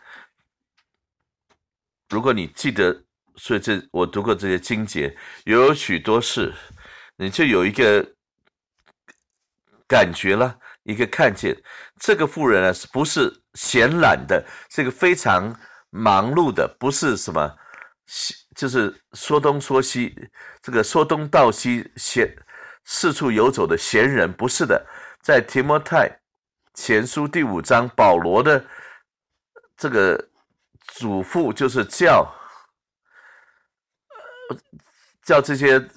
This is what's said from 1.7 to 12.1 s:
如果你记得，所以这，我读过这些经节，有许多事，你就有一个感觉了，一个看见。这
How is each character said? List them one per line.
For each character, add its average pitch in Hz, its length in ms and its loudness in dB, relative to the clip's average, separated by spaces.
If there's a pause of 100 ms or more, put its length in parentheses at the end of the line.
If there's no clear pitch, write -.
如 104 100 -4
果 127 140 0
你 92 140 -6
记 127 240 -8
得， 98 320 0 (320)
所 - 200 -4
以 101 40 -2
这， 101 200 -4 (120)
我 90 160 -2
读 101 160 -6
过 113 100 0
这 98 140 -8
些 90 120 -2
经 110 240 -6
节， 73 320 -6 (300)
有 123 260 4
许 101 280 -4
多 110 200 0
事， 117 320 -4 (640)
你 98 140 -8
就 123 140 -2
有 104 200 2
一 101 80 0
个 104 320 2 (1800)
感 104 240 4
觉 95 240 -2
了， 120 240 -2 (220)
一 104 140 -8
个 117 100 0
看 127 260 0
见。 95 240 -4 (440)
这 208 160 2